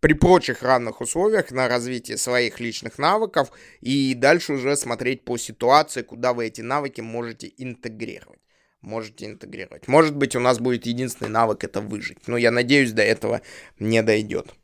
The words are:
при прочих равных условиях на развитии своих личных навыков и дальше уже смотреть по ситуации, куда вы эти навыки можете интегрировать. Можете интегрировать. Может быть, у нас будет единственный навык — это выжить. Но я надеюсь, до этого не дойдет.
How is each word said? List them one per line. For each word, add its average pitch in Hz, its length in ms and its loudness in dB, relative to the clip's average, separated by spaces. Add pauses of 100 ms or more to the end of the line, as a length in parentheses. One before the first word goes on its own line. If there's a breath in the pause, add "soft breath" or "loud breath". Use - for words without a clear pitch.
при 156 120 4
прочих 170 500 4
равных 123 360 2
условиях 185 520 0
на 127 180 0
развитии 120 480 -4
своих 123 420 0
личных 117 400 -10
навыков 185 520 0 (280 loud breath)
и 135 360 0
дальше 147 380 2
уже 135 220 -2
смотреть 123 480 -4
по 123 140 -4
ситуации, 127 640 2
куда 120 320 -4
вы 120 140 -4
эти 110 120 -10
навыки 135 400 -6
можете 117 580 -10
интегрировать. 113 840 -12 (420)
Можете 107 440 -12
интегрировать. 104 640 -16
Может 151 280 4
быть, 139 200 -2
у 127 40 0
нас 123 200 4
будет 120 260 -2
единственный 120 460 -6
навык — 110 320 0
это - 180 -6
выжить. 104 460 -10
Но 120 100 -4
я 117 140 4
надеюсь, 123 400 4
до 110 100 0
этого 107 400 0 (380 loud breath)
не 110 240 2
дойдет. 110 500 0 (100)